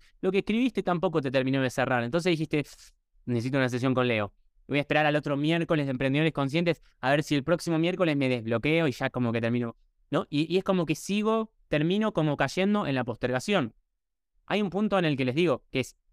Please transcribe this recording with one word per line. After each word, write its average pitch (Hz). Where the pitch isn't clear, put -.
lo 185
que 196
escribiste 220
tampoco 170
te 135
terminó 135
de 127
cerrar. 123
Entonces 170
dijiste, 151
"Necesito 123
una 127
sesión 127
con 127
Leo. 107
Voy 135
a 143
esperar 151
al 147
otro 147
miércoles 156
de 135
Emprendedores 135
Conscientes 151
a 127
ver 147
si -
el 139
próximo 165
miércoles 170
me 135
desbloqueo 123
y 131
ya 131
como 120
que 117
termino", 117
¿no? 139
Y, 160
y 185
es 190
como 180
que 160
sigo, 214
termino 190
como 151
cayendo 190
en 139
la 123
postergación. 123
Hay 208
un 196
punto 196
en 170
el 151
que 135
les 123
digo 160
que 135
es, -